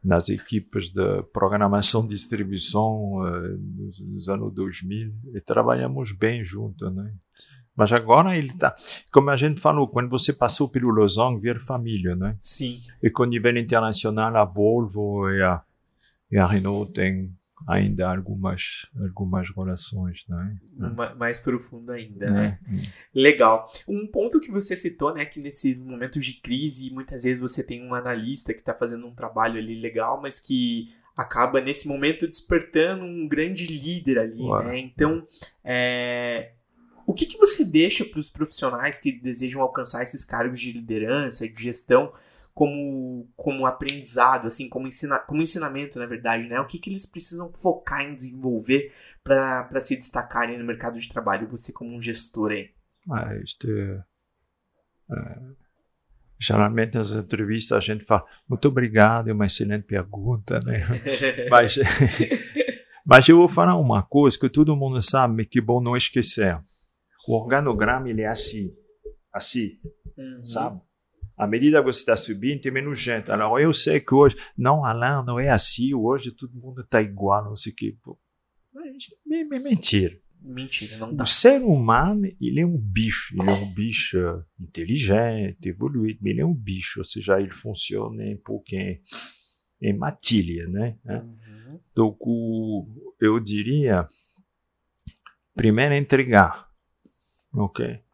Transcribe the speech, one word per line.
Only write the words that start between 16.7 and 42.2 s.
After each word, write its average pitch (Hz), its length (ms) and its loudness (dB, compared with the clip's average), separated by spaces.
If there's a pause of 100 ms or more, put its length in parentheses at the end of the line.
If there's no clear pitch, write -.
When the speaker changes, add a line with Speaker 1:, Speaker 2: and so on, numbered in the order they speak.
Speaker 1:
têm 95 420 -2 (320)
ainda 98 400 0
algumas, 95 800 -6 (180)
algumas 92 460 -4
relações, 92 760 -6
né? 92 300 -8 (400)
Speaker 2:
Ma-, 117 200 -8
mais 120 220 -6
profundo 120 540 -8
ainda, 107 320 -12
Speaker 1:
É. 101 60 0
Speaker 2:
né? 101 360 0
Speaker 1:
Hum. 98 140 -4 (340)
Speaker 2:
Legal. 131 560 6 (160)
Um 208 200 -6
ponto 220 340 0
que 277 100 -14
você 196 240 -2
citou, 165 380 -4
né, 147 140 -6
que - 120 -18
nesses 139 400 -4
momentos 127 460 -10
de 127 160 -6
crise, 131 540 -6
muitas 131 300 -12
vezes 127 180 -2
você 127 200 -6
tem 120 240 -12
um 123 80 -8
analista 123 600 -6
que - 80 -20
tá - 100 -6
fazendo 120 340 -6
um 120 80 -20
trabalho 113 440 -4
ali 113 200 -10
legal, 113 440 -4
mas 139 180 -8
que 120 540 -4 (200)
acaba, 127 460 0
nesse 135 280 -4
momento, 147 380 -2
despertando 170 800 0
um 170 240 -8
grande 170 380 -4
líder 151 520 -4
ali, 113 240 -4
Speaker 1:
Ué. 104 220 0
Speaker 2:
né? 123 140 -6
Então, 151 480 -2 (380)
é... 123 880 -4 (540)
o - 80 -2
que - 120 -2
que 440 120 -16
você 403 260 6
deixa 170 400 2
pros - 240 -10
profissionais 139 680 -6
que 139 140 -4
desejam 127 500 -6
alcançar 127 400 -4
esses 131 220 -10
cargos 120 360 -6
de 120 120 -10
liderança, 117 760 -4
de 113 140 -16
gestão, 123 500 0 (400)